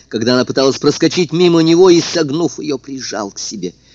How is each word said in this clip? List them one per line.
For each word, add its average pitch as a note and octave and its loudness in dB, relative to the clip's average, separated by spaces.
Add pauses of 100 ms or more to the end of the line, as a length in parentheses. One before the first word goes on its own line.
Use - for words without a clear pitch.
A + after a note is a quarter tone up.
когда A2+ -2
она B2+ 2
пыталась C3+ 0
проскочить D#3 -2
мимо E3+ 2
него, E3+ 6
и, E3+ 6
согнув D#3+ -4
её, C#3+ -6
прижал G#2 -10
к - -18
себе. F#2 -10 (200)